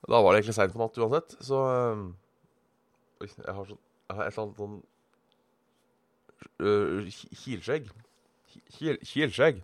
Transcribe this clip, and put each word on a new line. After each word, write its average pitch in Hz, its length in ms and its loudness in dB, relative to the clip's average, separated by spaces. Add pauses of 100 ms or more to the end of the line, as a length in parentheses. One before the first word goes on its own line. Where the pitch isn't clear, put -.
(100)
Da 117 80 8
var 95 160 10
det 107 60 8
egentlig 107 160 -2
sent 98 180 2
på 117 60 -6
natt 113 180 -2
uansett, 123 360 -2 (120)
så, 135 120 0 (120)
eh, 120 300 0 (1200)
oi, 98 80 -12
jeg - 240 -10
har 98 140 -10
sånn, 104 100 -18 (300)
jeg 98 100 -10
har 104 80 -2
et 101 60 -6
eller 107 100 -6
annet 104 160 -10
sånn, 104 160 -10 (1800)
eh, 101 480 2
ki-, - 320 -16
kilskjegg. 131 480 -6 (640)
Ki-, - 140 -20 (100)
kil-, 151 320 -4
kilskjegg. 139 580 2